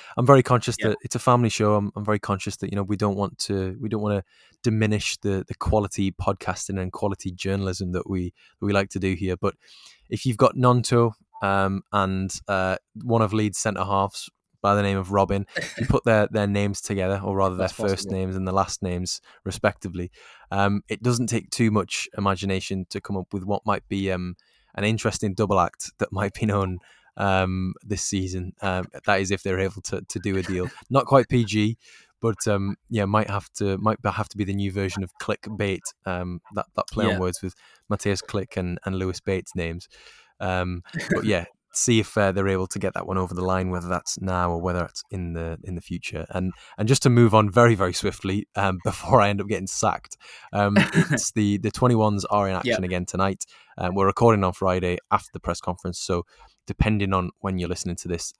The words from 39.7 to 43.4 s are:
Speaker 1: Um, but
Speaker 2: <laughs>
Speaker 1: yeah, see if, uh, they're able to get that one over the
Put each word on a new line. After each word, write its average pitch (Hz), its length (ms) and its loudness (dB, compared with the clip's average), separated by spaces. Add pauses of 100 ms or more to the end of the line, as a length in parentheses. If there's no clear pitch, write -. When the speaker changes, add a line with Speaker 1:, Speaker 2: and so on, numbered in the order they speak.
Speaker 1:
Um, 90 420 -4 (280)
but - 140 0
Speaker 2:
<laughs> - 0 -
Speaker 1:
yeah, 92 220 0 (260)
see 117 260 4
if, - 180 0
uh, 98 140 4
they're 95 160 0
able 92 220 0
to - 100 -8
get 95 160 -2
that 90 140 -6
one 95 100 0
over 92 160 -2
the 90 100 -4